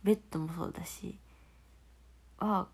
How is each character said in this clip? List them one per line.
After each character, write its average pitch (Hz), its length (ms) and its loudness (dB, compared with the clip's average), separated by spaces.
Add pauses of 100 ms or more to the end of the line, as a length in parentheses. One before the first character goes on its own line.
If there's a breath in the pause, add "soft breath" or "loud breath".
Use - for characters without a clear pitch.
ベ 202 100 8
ッ 208 60 2 (100)
ド 160 100 -4
も 160 140 -4
そ 170 120 -4
う - 80 -6
だ 170 100 -10
し、 196 340 -10 (1200 soft breath)
ワ 208 240 2
ー - 100 -6